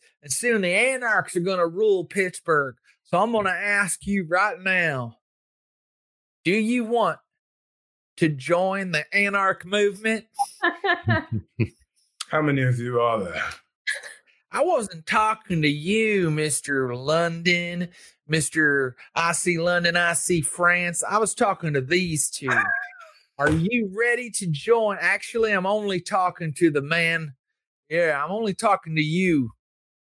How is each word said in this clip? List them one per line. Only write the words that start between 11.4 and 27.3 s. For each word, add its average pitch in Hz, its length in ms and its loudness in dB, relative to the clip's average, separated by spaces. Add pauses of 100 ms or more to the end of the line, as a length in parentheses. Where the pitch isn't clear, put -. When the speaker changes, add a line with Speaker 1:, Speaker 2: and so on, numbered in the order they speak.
Speaker 3:
How 156 140 0
many 139 180 2
of 127 160 2
you 120 240 -2
are 113 220 2
there? 80 200 -6 (1080)
Speaker 1:
I 233 120 0
wasn't 226 420 -2
talking 214 580 0
to 151 40 4
you, 185 640 0
Mister 139 640 -2
London, 170 920 -2 (380)
Mister 143 680 2 (180)
I 165 200 2
see 175 260 0
London, 175 380 2
I 170 160 2
see 170 280 0
France. 175 600 0
I 202 140 0
was 220 180 0
talking 185 380 0
to 139 80 2
these 160 480 0
two. 131 200 -6 (460)
Speaker 3:
<laughs> - 420 -20
Speaker 1:
Are 147 140 4
you 196 420 0
ready 240 360 -2
to 196 180 -6
join? 208 540 0
Actually, 208 500 0
I'm 185 140 2
only 202 340 0
talking 175 540 -2
to 165 180 4
the 143 100 0
man. 165 520 -2 (560)